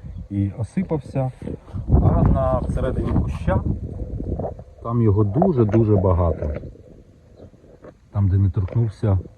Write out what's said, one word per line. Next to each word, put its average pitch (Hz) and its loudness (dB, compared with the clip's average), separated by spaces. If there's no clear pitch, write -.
і 98 0
осипався. 135 -4
А - 4
на 131 2
всередині 120 -2
куща, - 0
там 117 0
його 104 4
дуже-дуже 113 2
багато. 85 0
Там, 101 2
де 95 4
не 98 4
торкнувся, 107 0